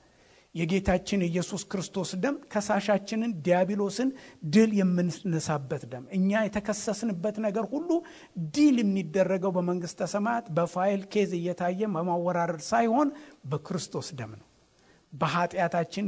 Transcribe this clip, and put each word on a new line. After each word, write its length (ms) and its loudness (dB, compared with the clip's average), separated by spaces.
የጌታችን 680 2
ኢየሱስ 420 -2
ክርስቶስ 520 -6
ደም 200 -2
ከሳሻችንን 920 0
ዲያብሎስን 720 2
ድል 320 6
የምንነሳበት 1120 0
ደም፣ 240 -12
እኛ 200 2
የተከሰስንበት 960 -4
ነገር 260 -2
ሁሉ 260 -4
ድል 300 6
የሚደረገው 760 2
በመንግስተ 540 -2
ሰማያት 440 -2
በፋይል 560 0
ኬዝ 280 0
እየታየ 460 -2
በማወራረድ 720 0
ሳይሆን 460 2
በክርስቶስ 720 -6
ደም 180 -10
ነው። 140 -20
በኃጢአታችን 960 0